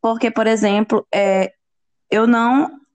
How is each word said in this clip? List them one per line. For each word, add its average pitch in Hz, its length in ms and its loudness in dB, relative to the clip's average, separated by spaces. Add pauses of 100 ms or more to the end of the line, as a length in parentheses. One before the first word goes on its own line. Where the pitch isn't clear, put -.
porque, 226 300 -2
por 220 160 -2
exemplo, 214 640 0
é, 190 380 0 (580)
eu 220 160 2
não 240 460 2 (240)